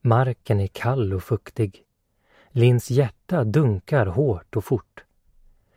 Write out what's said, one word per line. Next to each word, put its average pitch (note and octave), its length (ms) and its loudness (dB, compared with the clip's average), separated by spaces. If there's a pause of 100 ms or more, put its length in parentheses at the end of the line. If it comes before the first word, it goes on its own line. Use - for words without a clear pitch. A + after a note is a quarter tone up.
Marken A#2 600 0
är G2 60 -2
kall A#2+ 460 -4
och F#2 100 -6
fuktig. - 640 -6 (640)
Lins B2 420 2
hjärta C3 540 -2
dunkar A2+ 600 0
hårt F#2+ 500 -2
och G#2+ 80 -4
fort. - 400 -6 (720)